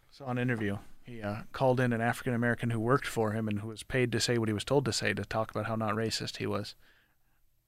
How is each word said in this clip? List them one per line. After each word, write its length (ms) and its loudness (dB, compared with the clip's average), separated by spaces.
Saw 200 -10
an 80 0
interview. 400 0
He, 180 -14
uh, 200 -4
called 280 4
in 120 4
an 80 0
African 340 0
American 360 2
who 100 0
worked 260 2
for 260 0
him 140 -2
and 140 0
who 80 -8
was 140 -10
paid 300 0
to 80 2
say 180 2
what 100 2
he 60 2
was 100 -2
told 220 4
to 60 2
say 200 0
to 120 -2
talk 260 -2
about 160 -4
how 100 -2
not 180 0
racist 440 -2
he 80 -4
was. 280 -4